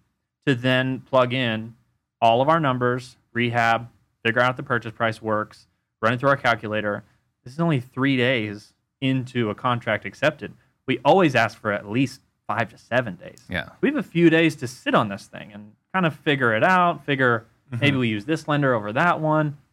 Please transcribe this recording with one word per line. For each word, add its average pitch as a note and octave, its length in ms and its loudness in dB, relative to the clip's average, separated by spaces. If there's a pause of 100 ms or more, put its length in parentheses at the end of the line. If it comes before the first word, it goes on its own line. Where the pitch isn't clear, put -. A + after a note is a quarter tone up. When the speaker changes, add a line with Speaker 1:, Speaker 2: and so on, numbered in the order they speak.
(480)
Speaker 1:
to C#3 80 2
then B2+ 460 -2
plug - 320 2
in A2+ 420 -4 (460)
all A#2 200 4
of C#3 80 2
our E3 100 4
numbers, B2+ 580 -2 (160)
rehab, A#2+ 540 0 (380)
figure A#2 160 2
out B2+ 160 2
the C#3+ 60 -12
purchase A#2 300 -6
price A2+ 280 -4
works, G#2+ 460 -6 (340)
run A2+ 120 2
it B2 60 -4
through C#3 100 2
our C#3 80 2
calculator. G#2+ 680 -2 (400)
This B2+ 100 -20
is D3 60 -12
only E3 200 0
three C3 380 -2
days A2+ 560 -2 (280)
into B2+ 480 -2
a G2+ 60 -4
contract A#2+ 500 -4
accepted. G#2+ 480 -4 (340)
We B2+ 180 -2
always D#3+ 300 4
ask A2+ 240 2
for G#2+ 120 -4
at G2+ 180 -6
least B2 320 -2 (260)
five A2 220 -4
to - 80 -20
seven A#2 380 -4
days. - 340 -20
Speaker 2:
Yeah. F2+ 200 -6 (120)
Speaker 1:
We A3 80 2
have D4 80 -4
a G#3+ 60 -4
few E3+ 260 4
days D#3+ 280 2
to B2+ 100 -10
sit C4+ 280 -6
on A#2+ 140 2
this G2 180 -12
thing - 260 -18
and G#2+ 200 -20 (200)
kind F#3 120 0
of C#3+ 100 -2
figure C3+ 400 0
it A#2 80 2
out, F3 420 2
figure B2+ 400 0 (240)
Speaker 3:
Mm-hmm. B2 120 -6
Speaker 1:
maybe C#3+ 160 2
we B2 100 0
use G#2+ 160 -2
this D3 240 -4
lender C#3+ 260 2
over G#2+ 200 -2
that D#3 260 0
one. D3+ 380 0 (160)